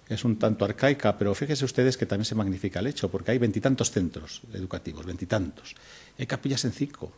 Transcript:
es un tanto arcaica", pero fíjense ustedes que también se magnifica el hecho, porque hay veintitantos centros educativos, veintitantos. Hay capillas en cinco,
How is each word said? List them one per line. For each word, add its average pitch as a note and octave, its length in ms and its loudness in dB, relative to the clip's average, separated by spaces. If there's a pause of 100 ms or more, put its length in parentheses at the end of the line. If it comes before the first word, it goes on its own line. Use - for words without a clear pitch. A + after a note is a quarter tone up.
es A2 180 -4
un A2 120 2
tanto A2 280 2
arcaica", A#2 520 2
pero G2+ 160 2
fíjense C#3 320 0
ustedes B2+ 320 4
que A2+ 80 0
también G2+ 200 0
se A2+ 100 -4
magnifica G2 440 0
el G#2+ 80 0
hecho, B2+ 220 -2
porque F#2 220 -2
hay B2+ 60 4
veintitantos A#2+ 540 2
centros - 500 -2 (120)
educativos, E2+ 520 -8
veintitantos. F2+ 720 -4 (440)
Hay B2 80 -4
capillas C3+ 380 -2
en B2 60 0
cinco, - 460 -8